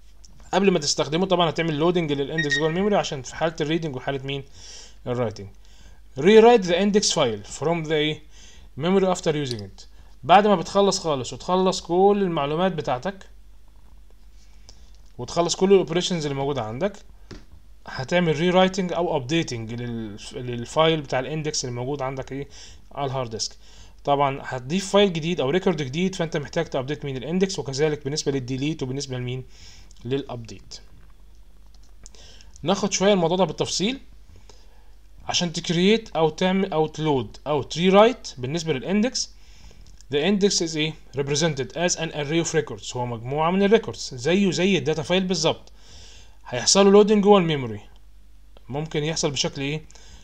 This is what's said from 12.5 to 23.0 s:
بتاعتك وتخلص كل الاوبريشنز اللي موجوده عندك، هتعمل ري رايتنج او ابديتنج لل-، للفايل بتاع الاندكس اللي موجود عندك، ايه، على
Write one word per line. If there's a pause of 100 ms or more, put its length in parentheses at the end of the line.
بتاعتك (1900)
وتخلص
كل
الاوبريشنز
اللي
موجوده
عندك، (920)
هتعمل
ري
رايتنج
او
ابديتنج
لل-، (160)
للفايل
بتاع
الاندكس
اللي
موجود
عندك،
ايه، (440)
على